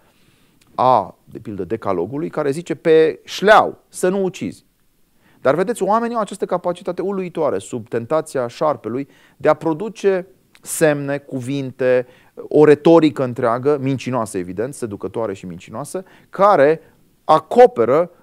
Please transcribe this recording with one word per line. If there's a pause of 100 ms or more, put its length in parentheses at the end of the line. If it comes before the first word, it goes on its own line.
(760)
a,
de
pildă,
decalogului,
care
zice
pe
șleau (100)
să
nu
ucizi. (760)
Dar,
vedeți,
oamenii
au
această
capacitate
uluitoare,
sub
tentația
șarpelui, (300)
de
a
produce (340)
semne,
cuvinte, (280)
o
retorică
întreagă,
mincinoasă,
evident,
seducătoare
și
mincinoasă, (260)
care (420)
acoperă (120)